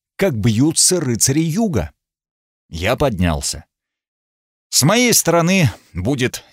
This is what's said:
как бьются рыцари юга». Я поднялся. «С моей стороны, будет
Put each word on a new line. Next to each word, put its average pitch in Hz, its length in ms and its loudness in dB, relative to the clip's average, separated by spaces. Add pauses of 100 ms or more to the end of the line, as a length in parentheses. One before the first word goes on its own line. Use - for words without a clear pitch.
(160)
как 180 220 -2
бьются 127 640 2
рыцари 135 400 0
юга». 165 500 -2 (800)
Я 90 260 -2
поднялся. 87 720 -2 (1040)
«С - 140 0
моей 226 300 4
стороны, 170 560 2 (240)
будет 120 580 -4